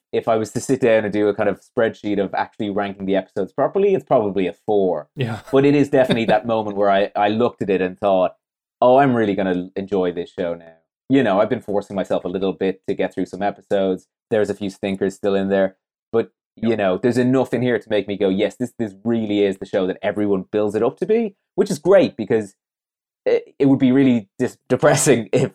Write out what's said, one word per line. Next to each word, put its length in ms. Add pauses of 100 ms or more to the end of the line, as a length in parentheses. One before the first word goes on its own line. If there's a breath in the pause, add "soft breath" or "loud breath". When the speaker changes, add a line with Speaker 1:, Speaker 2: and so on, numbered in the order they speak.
(140)
Speaker 1:
if 140
I 100
was 160
to 80
sit 180
down 240
and 100
do 140
a 80
kind 140
of 120
spreadsheet 640
of 100
actually 360
ranking 360
the 100
episodes 360
properly, 420
it's 120
probably 420
a 60 (120)
four. 500
Speaker 2:
Yeah. 260 (100)
Speaker 1:
But 140
it 100
is 140
definitely 360
Speaker 2:
<laughs> 80
Speaker 1:
that 140
moment 300
where 120
I, 260
I 140
looked 320
at 80
it 120
and 180
thought, 360 (460)
"Oh, 160
I'm 180
really 200
gonna 400
enjoy 380
this 180
show 240
now." 180 (360)
You 120
know, 180
I've 100
been 120
forcing 340
myself 300
a 40
little 240
bit 340
to 80
get 180
through 140
some 160
episodes. 640 (240)
There's 180
a 60
few 160
stinkers 440
still 200
in 140
there. 260 (360)
But, 200 (240)
you 140
Speaker 2:
Yep. 80
Speaker 1:
know, 220
there's 180
enough 360
in 100
here 160
to 100
make 180
me 80
go, 140
"Yes, 260
this, 240
this 140 (100)
really 400
is 140
the 80
show 220
that 160
everyone 480
builds 240
it 80
up 160
to 80
be," 280 (200)
which 160
is 80
great 360
because 400 (720)
it, 340
it 60
would 140
be 120
really 380 (100)
dis-, 180 (120)
depressing 600
<laughs> 40
if 220